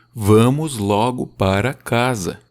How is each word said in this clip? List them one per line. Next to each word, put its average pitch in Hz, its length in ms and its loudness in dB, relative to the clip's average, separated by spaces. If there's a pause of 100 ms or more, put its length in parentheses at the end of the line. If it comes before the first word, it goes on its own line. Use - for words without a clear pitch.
(140)
vamos 120 640 2
logo 107 480 0
para 101 480 -2
casa. 120 680 -4 (120)